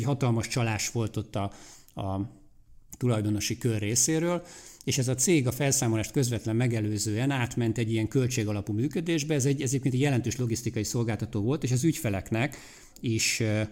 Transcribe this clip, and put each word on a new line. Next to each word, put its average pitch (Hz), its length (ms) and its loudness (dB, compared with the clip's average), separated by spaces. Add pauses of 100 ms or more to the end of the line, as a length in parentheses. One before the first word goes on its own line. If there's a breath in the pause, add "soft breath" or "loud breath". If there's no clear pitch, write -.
egy - 20 -2
hatalmas 127 440 0
csalás 113 420 -2
volt 113 260 -2
ott 107 200 -6
a, 98 160 -2 (480 loud breath)
a 95 200 -2 (760)
tulajdonosi 107 600 0
kör 113 220 0
részéről, 160 600 2 (420 loud breath)
és 139 140 0
ez 127 100 2
a 127 60 2
cég 139 320 4
a 120 60 2
felszámolást 120 580 2
közvetlen 120 460 0
megelőzően 110 760 0
átment 120 480 0
egy 113 140 0
ilyen 110 160 2
költségalapú 110 640 0
működésbe. 156 640 0
Ez 131 100 2
egy, 143 180 2
ez 131 60 0
egyébként 127 260 0
egy 123 60 2
jelentős 131 360 2
logisztikai 113 480 -2
szolgáltató 110 560 -2
volt, 127 220 0
és 123 100 0
az 127 120 2
ügyfeleknek 113 720 0 (440 loud breath)
is, - 400 0
ö, 107 320 2